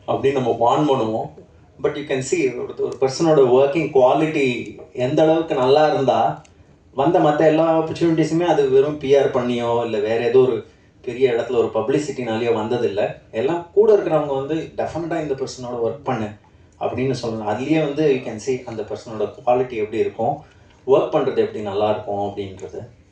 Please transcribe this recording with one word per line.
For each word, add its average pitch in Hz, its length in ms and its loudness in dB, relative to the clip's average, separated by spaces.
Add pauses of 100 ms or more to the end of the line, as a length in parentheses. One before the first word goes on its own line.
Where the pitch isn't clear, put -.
அப்படின்னு 123 240 0
நம்ம 123 280 0
வார்ன் 151 300 2
பண்ணுவோம். 110 400 -2 (540)
But 143 40 0
you 147 200 -4
can 131 240 -4
see, 135 320 -2
ஒரு, 131 140 -10
ஒரு 131 220 -6
பர்சனோட 143 480 4
ஒர்க்கிங் 139 460 2
குவாலிட்டி 135 840 2 (160)
எந்த 151 300 0
அளவுக்கு 160 320 2
நல்லா 139 380 4
இருந்தா, 131 480 0 (520)
வந்த 165 260 4
மத்த 147 200 2
எல்லா 160 400 4
ஆப்பர்ச்சுனிட்டிஸுமே 160 680 0
அது 143 240 2
வெறும் 143 280 4
பி 135 180 2
ஆர் 135 160 4
பண்ணியோ, 120 520 -2
இல்ல 110 160 -4
வேற 113 240 -2
ஏதோ 123 160 4
ஒரு 120 260 2 (360)
பெரிய 123 300 0
இடத்துல 131 240 -2
ஒரு - 180 2
பப்ளிசிட்டினாலேயோ 117 800 -2
வந்ததில்லை. 107 640 -2 (160)
எல்லாம் 170 420 -4
கூட 214 220 6
இருக்கிறவங்க 151 400 0
வந்து 139 200 -4
"டெஃபினட்டா 160 680 -6
இந்த 147 120 -6
பர்சனோட 123 540 -6
ஒர்க் - 160 -8
பண்ணு" 113 220 -4 (540)
அப்படின்னு 127 420 -2
சொல்லணும். 110 280 -6
அதுலயே 135 300 0
வந்து 139 420 0
you 127 60 -10
can 107 180 -8
see 127 180 -2
அந்த 110 180 -10
பர்சனோட 107 400 -10
குவாலிட்டி 123 520 -2
எப்படி 110 240 -4
இருக்கும், 104 400 -2 (500)
ஒர்க் 151 260 2
பண்றது 131 240 0
எப்படி 107 240 -2
நல்லா 104 280 -2
இருக்கும் 101 300 -4
அப்படின்றது. 98 580 -8 (340)